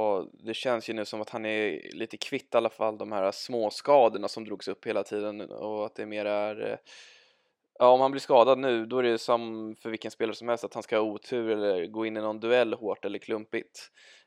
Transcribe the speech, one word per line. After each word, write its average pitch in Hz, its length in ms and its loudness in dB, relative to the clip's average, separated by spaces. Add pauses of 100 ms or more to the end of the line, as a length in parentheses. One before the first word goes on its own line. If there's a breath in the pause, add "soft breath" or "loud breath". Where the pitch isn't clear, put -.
(160)
och 87 160 -4
det 110 220 -8
känns 120 360 -2
ju 113 40 -4
nu 107 100 -4
som 107 160 -8
att 107 100 -10
han 110 160 -8
är 107 480 -4
lite 107 220 -10
kvitt - 380 -6
i - 20 2
alla 117 120 4
fall 110 300 -2
de 104 140 -8
här 98 180 0
småskadorna 110 1000 4
som 113 160 -10
drogs 104 240 -10
upp - 180 -8
hela 104 160 0
tiden, 104 380 -6
och 107 460 -6
att 110 80 -12
det 107 120 -8
mer 107 180 -6
är, 104 460 -2
eh, 110 60 -4 (1000 loud breath)
ja, 123 100 8
om 127 120 8
han 135 100 4
blir 139 100 -4
skadad 127 380 8
nu, 120 280 0
då 123 120 -2
är 127 40 2
det 117 160 2
som 113 600 -2
för 113 100 -8
vilken 110 200 -8
spelare 107 260 -4
som 117 120 -8
helst 117 160 -2
att - 100 -10
han 113 80 -8
ska 117 140 -2
ha 107 60 4
otur 110 480 -4
eller 101 360 0
gå 110 200 -6
in 110 100 -6
i 107 40 -4
någon 107 200 -4
duell 113 340 4
hårt 104 300 -4
eller 101 140 -6
klumpigt. - 720 -8 (360 soft breath)